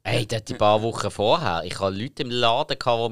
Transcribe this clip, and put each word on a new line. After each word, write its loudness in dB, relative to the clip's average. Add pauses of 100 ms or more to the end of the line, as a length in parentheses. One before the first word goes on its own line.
Ey, 0
dort -6
die -8
paar 4
Wochen -2
vorher, 0
ich -10
hatte 0
Leute -8
im -8
Laden, 0
gehabt, 0